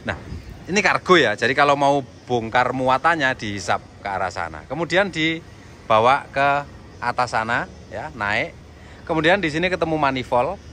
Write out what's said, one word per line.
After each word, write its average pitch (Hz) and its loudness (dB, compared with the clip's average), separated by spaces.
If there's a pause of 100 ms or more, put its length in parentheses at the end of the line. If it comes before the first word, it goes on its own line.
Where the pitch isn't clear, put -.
Nah, - -6 (480)
ini 190 0
kargo 147 2
ya, 117 4
jadi 120 0
kalau 143 4
mau 143 2 (240)
bongkar 123 0
muatannya 131 2
dihisap 101 -4 (240)
ke 98 -6
arah 95 -2
sana. 80 -8
Kemudian 165 0
dibawa 156 0
ke 143 2 (320)
atas 120 -2
sana, 117 0 (240)
ya, 131 -12
naik. 117 -4 (560)
Kemudian 160 2
di 165 -2
sini 160 -2
ketemu 170 -2
manifold. 135 0 (140)